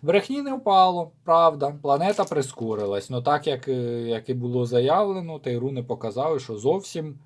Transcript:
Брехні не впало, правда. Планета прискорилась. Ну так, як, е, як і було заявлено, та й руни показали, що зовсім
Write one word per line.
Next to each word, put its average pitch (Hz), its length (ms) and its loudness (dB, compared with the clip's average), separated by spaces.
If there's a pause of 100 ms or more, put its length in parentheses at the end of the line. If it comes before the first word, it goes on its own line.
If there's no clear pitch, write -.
Брехні 202 400 2
не 269 120 -6
впало, 185 560 4 (140)
правда. 160 580 4
Планета 175 420 2
прискорилась. 110 880 -2
Ну 123 120 -4
так, 143 240 0
як, 135 220 -4
е, 135 40 0 (280)
як 117 280 -4
і 131 60 -2
було 123 320 0
заявлено, 165 720 0
та - 120 -6
й 120 60 -2
руни 127 260 -4
показали, 123 580 -4
що 117 160 -10
зовсім 156 680 -4